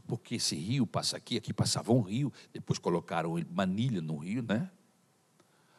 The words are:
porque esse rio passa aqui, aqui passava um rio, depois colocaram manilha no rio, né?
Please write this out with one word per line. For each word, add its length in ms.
porque 280
esse 200
rio 320
passa 280
aqui, 220
aqui 160
passava 400
um 80
rio, 320
depois 280
colocaram 560
manilha 500
no 160
rio, 240
né? 280